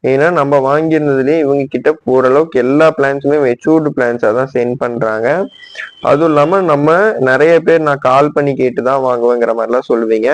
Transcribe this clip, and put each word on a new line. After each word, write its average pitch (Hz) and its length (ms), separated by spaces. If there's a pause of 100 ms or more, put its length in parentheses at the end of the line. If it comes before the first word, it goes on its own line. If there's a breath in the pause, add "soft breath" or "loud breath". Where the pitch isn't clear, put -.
ஏன்னா, 135 280
நம்ம 143 280
வாங்கியிருந்ததுலயே 147 760
இவங்க 139 320
கிட்ட 127 200 (160)
ஓரளவுக்கு 131 540
எல்லா 139 280
பிளான்ட்ஸுமே 143 540
மெச்சூர்டு 151 480
பிளான்ட்ஸா 120 440
தான் 131 200
சென்ட் 123 240
பண்றாங்க. 113 500 (720 loud breath)
அதுவும் 143 280
இல்லாம, 156 320
நம்ம 147 260 (320)
நிறைய 135 400
பேர் 165 220
நான் 143 160
கால் 139 340
பண்ணி 143 220
கேட்டு 127 300
தான் 131 200
வாங்குவேங்கிற 120 500
மாதிரிலாம் 113 360
சொல்லுவீங்க. 113 440